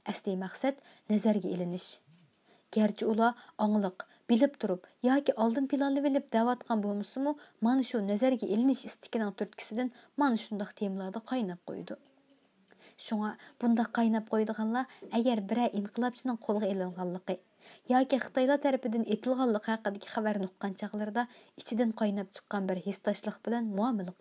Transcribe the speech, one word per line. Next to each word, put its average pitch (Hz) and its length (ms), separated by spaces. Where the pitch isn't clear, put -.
ئەسلىي 202 300
مەقسەت 254 400
نەزەرگە 214 400
ئېلىنىش. 180 320
گەرچە 214 340
ئۇلار 226 340
ئاڭلىق، 208 400
بىلىپ 269 300
تۇرۇپ 185 260
ياكى 277 280
ئالدىن 233 360
پىلانلىۋېلىپ 277 540
دەۋاتقان 233 500
بولمىسىمۇ، 208 460
مانا 262 220
شۇ 233 200
نەزەرگە 226 400
ئېلىنىش 240 380
ئىستىكىنىڭ - 520
تۈرتكىسىدىن 226 520
مانا 233 200
شۇنداق 202 360
تېمىلاردا 190 420
قايناپ 196 300
قويىدۇ. - 240
شۇڭا 208 240
بۇنداق 233 380
قايناپ 220 340
قويىدىغانلار 220 640
ئەگەر 226 360
بىرەر 226 280
ئىنقىلابچىنىڭ 240 680
قولغا 208 240
ئېلىنغانلىقى 185 680
ياكى 262 320
خىتايلار 269 400
تەرىپىدىن 240 480
ئېتىلغانلىقى 233 640
ھەققىدىكى 208 400
خەۋەرنى 208 340
ئۇققان 196 340
چاغلىرىدا 214 420
ئىچىدىن 226 460
قايناپ 202 380
چىققان 196 320
بىر 185 180
ھېسداشلىق 208 580
بىلەن 226 300
مۇئامىلە 202 440